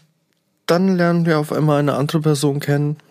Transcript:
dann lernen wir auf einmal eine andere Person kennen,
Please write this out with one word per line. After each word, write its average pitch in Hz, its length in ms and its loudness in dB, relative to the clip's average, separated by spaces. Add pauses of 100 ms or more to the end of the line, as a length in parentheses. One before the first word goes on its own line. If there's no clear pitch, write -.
(680)
dann 185 300 2
lernen 170 280 2
wir 160 140 2
auf 151 120 -4
einmal 143 280 2
eine 143 160 0
andere 147 260 -2
Person 147 380 0
kennen, 147 380 -2 (140)